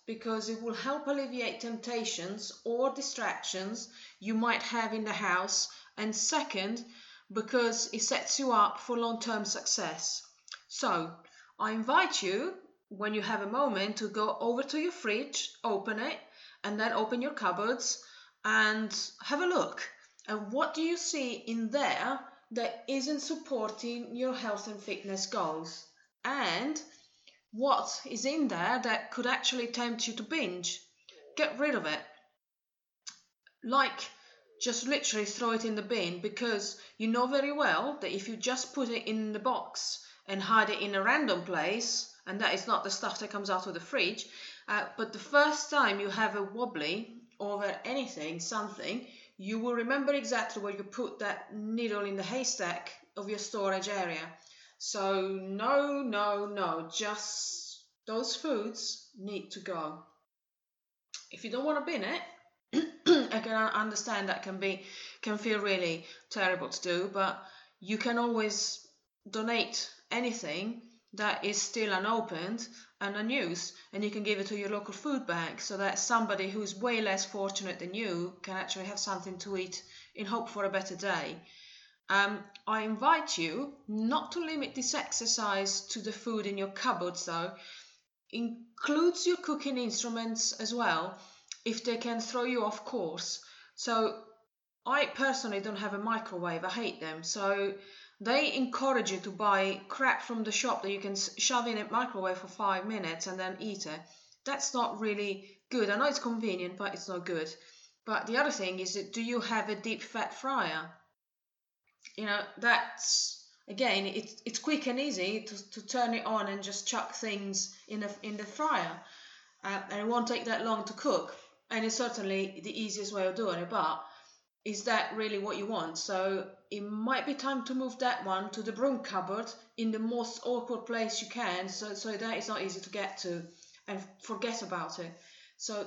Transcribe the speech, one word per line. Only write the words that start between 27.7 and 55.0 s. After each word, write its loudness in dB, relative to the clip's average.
is -2
in 4
there 2
that 0
could -2
actually 2
tempt -2
you -4
to -4
binge? -2
Get 2
rid 4
of -2
it. 0
Like, 2
just 0
literally 2
throw 0
it 2
in 0
the 0
bin, 0
because -2
you 0
know 4
very 2
well 4
that -2
if -4
you -6
just -2
put 0
it -2
in 0
the -4
box -2
and -2
hide 6
it 0
in 0
a 4
random 6
place, 0
and -4
that 4
is -2
not 4
the -4
stuff -2
that -6
comes -4
out 2
of -4
the -6
fridge, 0
uh, 2
but -2
the -10
first 6
time 6
you 0
have 2
a 2
wobbly -2
over -2
anything, -4
something, -4
you -4
will 0
remember 2
exactly 0
where -2
you -8
put -6
that -4
needle 0
in -2
the -2
haystack -2
of -6
your -4
storage 0
area. -2
So 2